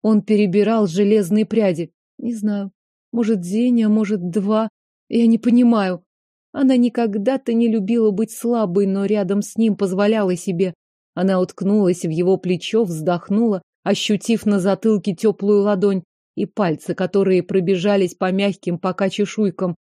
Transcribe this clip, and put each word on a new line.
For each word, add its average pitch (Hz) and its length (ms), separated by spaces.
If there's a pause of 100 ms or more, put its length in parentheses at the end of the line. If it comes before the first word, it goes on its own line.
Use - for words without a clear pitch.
Он 214 200
перебирал 208 640
железные 202 600
пряди. 185 460 (260)
«Не 233 160
знаю, 202 380 (380)
может, 226 300
день, 226 420
а 214 60
может, 208 420
два. 214 380 (400)
Я 233 180
не 226 120
понимаю». 226 680 (500)
Она 262 220
никогда-то 240 760
не 233 140
любила 220 460
быть 220 180
слабой, 202 560
но 196 200
рядом 202 360
с - 140
ним 220 200
позволяла 202 600
себе. 180 360 (400)
Она 185 280
уткнулась 185 640
в 170 60
его 175 260
плечо, 185 480
вздохнула, 180 760 (220)
ощутив 208 640
на 202 140
затылке 196 560
теплую 202 460
ладонь 196 420 (320)
и 165 100
пальцы, 170 480
которые 190 480
пробежались 190 720
по 185 160
мягким 185 480
пока 190 320
чешуйкам. 190 720